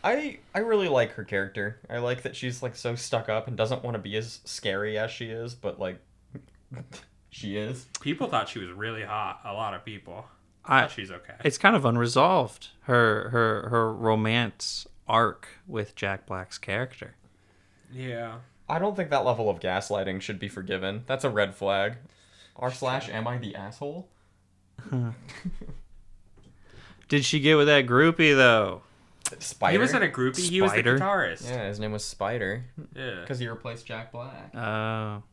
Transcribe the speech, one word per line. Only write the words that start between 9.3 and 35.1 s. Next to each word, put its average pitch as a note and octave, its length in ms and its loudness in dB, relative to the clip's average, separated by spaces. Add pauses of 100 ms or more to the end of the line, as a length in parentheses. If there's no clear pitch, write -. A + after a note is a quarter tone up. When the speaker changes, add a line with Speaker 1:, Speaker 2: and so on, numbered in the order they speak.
Speaker 2:
A G#2 80 -10
lot G#2 200 -6
of F2+ 120 -12
people. G2+ 400 -14 (400)
Speaker 3:
I C3+ 160 4
Speaker 2:
But - 100 0
she's G2 200 -10
okay. - 240 -16 (100)
Speaker 3:
It's C#3+ 120 2
kind G#3+ 180 6
of C#3 100 2
unresolved, B2 840 4 (120)
her, A2+ 480 4
her, A2+ 400 2
her A2+ 240 2
romance A2 920 0 (200)
arc A2+ 400 2 (200)
with A2 280 -6
Jack G2 300 -4
Black's F#2 320 -10
character. A#2+ 580 -6 (760)
Speaker 2:
Yeah. A#2 440 -8 (340)
Speaker 1:
I D#3+ 100 0
don't G3 160 0
think F3 140 -4
that C3+ 160 2
level A2+ 240 2
of E2+ 100 -2
gaslighting F#2+ 640 -2
should G2 180 -8
be G2 80 -6
forgiven. F#2+ 580 -4
That's C3+ 200 -2
a C3 40 2
red G2+ 240 2
flag. G2 440 0 (580)
R B2+ 160 -4
Speaker 2:
She's - 80 -12
Speaker 1:
slash, C3 280 -2
Speaker 2:
trying. A2+ 100 -6
Speaker 1:
am A2+ 100 -4
I B2 100 -4
the G#2 180 -8
asshole? C#3+ 520 -10 (840)
Speaker 3:
Huh. A#2+ 220 -2 (880)
<laughs> - 1080 -20
Did C#3+ 160 4
she D3+ 160 2
get D#3 140 8
with D3 120 8
that C#3+ 180 8
groupie, D3+ 500 6
though? A2 460 6 (580)
Speaker 1:
Spider? - 340 0
Speaker 2:
He F#3+ 60 4
wasn't B3 240 2
a E3 40 2
groupie. B2+ 300 0 (120)
He F#3 120 2
was G3 100 4
the G#2+ 80 2
Speaker 3:
Spider? A#2+ 200 4
Speaker 2:
guitarist. D3+ 500 0
Speaker 1:
Yeah, A#2 180 -4
his G#2 120 -6
name G#2+ 120 -4
was G#2+ 140 -6
Spider. A2 600 -4 (300)
Speaker 2:
Yeah. G#2+ 320 -8
Speaker 1:
'Cause B2+ 120 -6
he A#2+ 80 -4
replaced A2+ 380 -10
Jack A#2 260 -12
Black. A#2+ 440 -14
Speaker 3:
Oh. A2 760 -4